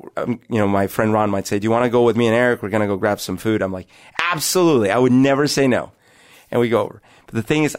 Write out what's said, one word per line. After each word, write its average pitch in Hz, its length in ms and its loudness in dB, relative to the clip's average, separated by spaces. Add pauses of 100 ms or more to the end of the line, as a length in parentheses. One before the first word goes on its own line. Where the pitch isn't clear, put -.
(160)
Um, - 240 -6 (100)
you 117 80 0
know, 104 100 2
my 98 200 0
friend 110 260 -2
Ron 107 160 0
might 98 160 -4
say, 104 120 -4
"Do 98 60 -4
you 110 60 0
wanna 120 180 2
go 120 140 2
with 117 160 4
me 120 80 2
and 110 100 2
Eric? 123 260 0
We're 104 60 -8
gonna 104 180 0
go 101 100 -2
grab 104 240 -2
some 92 180 -8
food." 110 240 -2
I'm 95 100 -4
like, 92 140 -12 (460)
"Absolutely." 151 580 2
I 110 80 2
would 127 140 4
never 135 340 2
say 139 220 0
no. 101 240 -2 (580)
And 120 100 0
we 120 80 2
go 110 140 2
over. - 180 -8 (260)
But - 100 -16
the 113 60 -2
thing 151 220 0
is, 143 140 -2